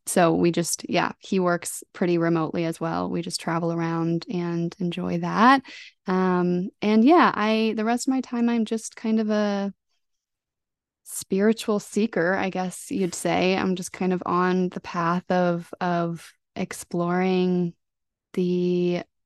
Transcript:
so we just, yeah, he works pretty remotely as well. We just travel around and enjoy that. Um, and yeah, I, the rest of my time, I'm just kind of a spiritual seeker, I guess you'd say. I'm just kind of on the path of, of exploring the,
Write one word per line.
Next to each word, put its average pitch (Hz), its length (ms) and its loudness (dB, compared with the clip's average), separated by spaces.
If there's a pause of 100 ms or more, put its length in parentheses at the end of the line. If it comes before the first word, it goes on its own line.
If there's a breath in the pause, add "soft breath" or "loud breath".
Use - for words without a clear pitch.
so 170 280 4
we 175 180 4
just, - 360 -2
yeah, 170 320 0
he - 200 -2
works 175 520 -2
pretty 175 260 0
remotely 165 460 0
as 165 160 -4
well. 170 300 -4
We 175 120 -4
just 170 180 -6
travel 170 320 -2
around 165 600 -2
and 170 480 -2
enjoy 180 380 -2
that. 196 440 4 (460 loud breath)
Um, 180 640 0 (120)
and 220 220 4
yeah, 294 300 8
I, 220 420 0
the 214 80 -2
rest 240 240 -2
of 262 40 2
my 262 100 0
time, 233 260 -2
I'm 233 160 0
just - 320 -6
kind 220 240 0
of 214 100 -2
a 202 420 0 (1300)
spiritual 208 720 0
seeker, 196 560 0
I 190 160 -2
guess 185 400 -6
you'd 190 240 -2
say. 180 420 0
I'm 185 200 0
just 185 160 -10
kind 185 200 -2
of 180 140 -2
on 180 440 2
the - 100 -10
path 175 500 -2
of, 175 500 0
of 170 520 -4 (240)
exploring 180 1160 0 (580)
the, 180 680 0 (240)